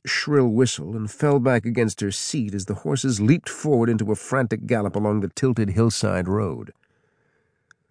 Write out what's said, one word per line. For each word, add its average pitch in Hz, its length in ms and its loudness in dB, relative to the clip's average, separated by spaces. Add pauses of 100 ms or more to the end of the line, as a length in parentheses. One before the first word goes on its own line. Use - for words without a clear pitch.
shrill 139 440 2
whistle 110 460 0
and 110 160 -6
fell 143 300 2
back 123 240 2
against 113 380 0
her 101 80 0
seat 107 420 -4
as 98 140 -6
the 104 80 -4
horses 131 480 -2
leaped 135 260 4
forward 120 400 2
into 107 240 0
a - 20 0
frantic 117 520 -2
gallop 107 280 0
along 104 260 0
the 95 100 -4
tilted 113 400 0
hillside 98 580 0
road. 90 460 -4 (1160)